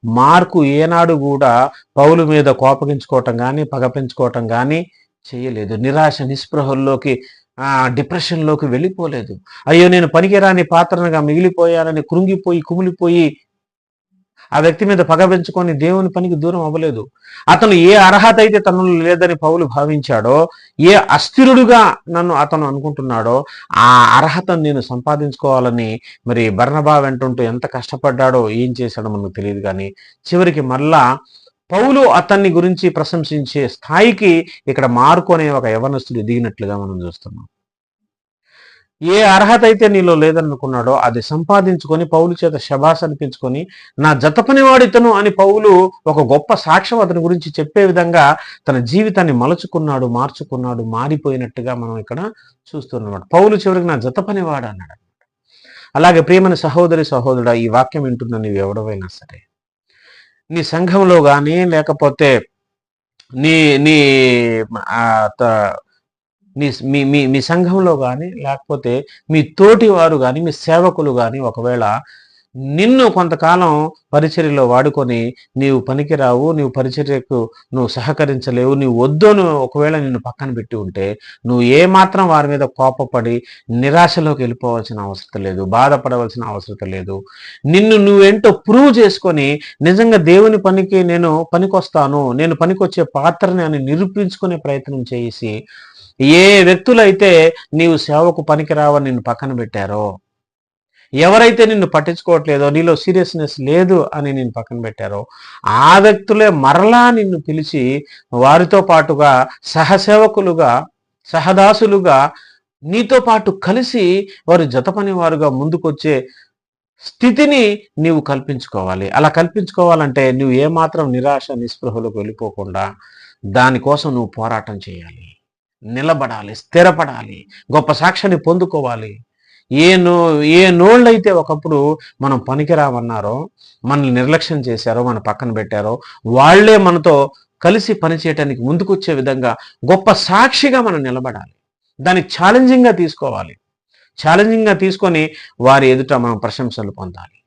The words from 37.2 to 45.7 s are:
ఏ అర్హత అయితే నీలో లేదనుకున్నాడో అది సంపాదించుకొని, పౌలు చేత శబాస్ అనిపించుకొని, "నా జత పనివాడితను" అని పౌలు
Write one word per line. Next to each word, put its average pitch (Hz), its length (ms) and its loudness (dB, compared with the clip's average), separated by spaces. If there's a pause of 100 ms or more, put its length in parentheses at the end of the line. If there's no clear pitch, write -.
ఏ 190 200 2
అర్హత 208 420 4
అయితే 220 240 4
నీలో 185 260 2
లేదనుకున్నాడో 147 800 0
అది 120 300 -2
సంపాదించుకొని, 165 840 -2
పౌలు 165 400 0
చేత 156 120 -2
శబాస్ 147 480 -2
అనిపించుకొని, 143 640 -8 (320)
"నా 151 160 2
జత 151 260 0
పనివాడితను" 247 720 4
అని 202 180 0
పౌలు 196 600 4 (140)